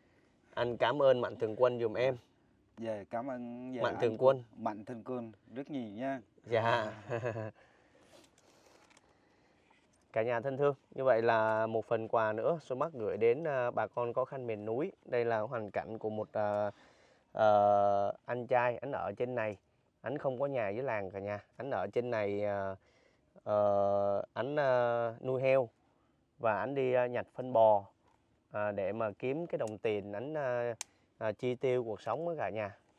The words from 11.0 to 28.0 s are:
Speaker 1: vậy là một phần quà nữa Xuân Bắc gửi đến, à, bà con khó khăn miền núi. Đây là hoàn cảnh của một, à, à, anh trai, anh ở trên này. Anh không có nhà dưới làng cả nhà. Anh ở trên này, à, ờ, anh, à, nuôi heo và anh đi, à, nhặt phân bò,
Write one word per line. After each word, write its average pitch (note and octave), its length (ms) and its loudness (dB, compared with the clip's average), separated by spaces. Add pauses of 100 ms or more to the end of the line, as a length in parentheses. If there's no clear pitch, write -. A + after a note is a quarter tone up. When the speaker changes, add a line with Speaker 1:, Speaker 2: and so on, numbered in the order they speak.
Speaker 1:
vậy A#2 180 6
là A2 460 2
một A2+ 180 -2
phần A2 220 -2
quà A2 260 0
nữa B2+ 280 0
Xuân B2+ 180 -6
Bắc D#3+ 140 -2
gửi G#2 240 -4
đến, A#2 300 4
à, B2+ 240 0
bà A2 160 -2
con A#2+ 260 -4
khó B2+ 120 0
khăn C3 220 -8
miền G#2 180 -6
núi. B2+ 260 -4 (140)
Đây A#2+ 200 0
là A#2 140 0
hoàn G#2+ 320 -6
cảnh G2 280 -6
của A2 100 -4
một, G#2+ 240 -6
à, G#2 380 0 (640)
à, A2 140 6 (760)
anh A#2+ 220 -6
trai, B2 300 2
anh C#3 140 -8
ở F#2+ 260 -4
trên B2 180 -2
này. A2 220 -2 (440)
Anh C3 160 -4
không C3 220 -2
có C#3 60 0
nhà B2+ 240 -2
dưới A2 140 -4
làng G#2 280 -2
cả G2 80 -8
nhà. G2+ 240 -4 (140)
Anh C3 140 -8
ở G2 220 -2
trên B2 180 0
này, G#2 340 0
à, G2 300 -2 (680)
ờ, G2+ 800 2 (100)
anh, C3 260 -4
à, A#2+ 640 2
nuôi C3 200 -2
heo C3 280 4 (680)
và A2 200 2
anh B2+ 160 -4
đi, C3 180 2
à, B2 140 4
nhặt A#2+ 280 -4
phân B2+ 180 -6
bò, G#2+ 320 8 (680)